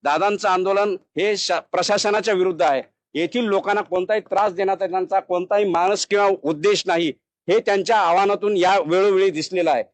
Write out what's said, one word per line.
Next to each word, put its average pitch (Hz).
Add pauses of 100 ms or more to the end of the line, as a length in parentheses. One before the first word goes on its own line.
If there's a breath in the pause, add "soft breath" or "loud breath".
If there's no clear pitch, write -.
दादांचं 190
आंदोलन 196 (220)
हे 202
शा-, 180 (120)
प्रशासनाच्या 208
विरुद्ध 185
आहे. 143 (320)
येथील 170
लोकांना 202
कोणताही 185
त्रास 196
देण्याचा 190
त्यांचा 185
कोणताही 185
मानस 180
किंवा 202 (140)
उद्देश 160
नाही, 170 (340)
हे 196
त्यांच्या 214
आव्हानातून 202
या 185
वेळोवेळी 190
दिसलेलं 160
आहे. 123 (100)